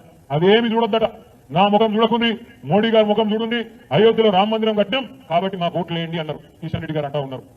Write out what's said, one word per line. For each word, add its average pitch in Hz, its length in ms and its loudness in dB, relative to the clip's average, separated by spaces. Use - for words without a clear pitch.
అదేమి 202 400 4
చూడొద్దట. 226 320 0
నా 185 80 4
ముఖం 220 220 4
చూడకుంది, 233 340 0
మోడీ 208 260 2
గారి 214 160 6
ముఖం 214 200 0
చూడుంది, 226 280 -2
అయోధ్యలో 220 400 4
రామ 196 180 4
మందిరం 220 260 0
కట్టినాం 202 260 -2
కాబట్టి 190 320 -2
మాకు 170 180 -2
ఓట్లు 170 180 -4
వేయండి 165 260 -6
అన్నారు 151 160 -10
కిషన్ 165 220 -8
రెడ్డి 160 140 -6
గారు 147 120 -4
అంటా 147 180 -4
ఉన్నారు. 131 160 -10